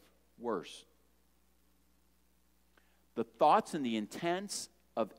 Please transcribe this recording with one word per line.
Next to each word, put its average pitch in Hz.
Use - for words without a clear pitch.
Worse. 110
The 117
thoughts 175
and 143
the 117
intents 170
of 110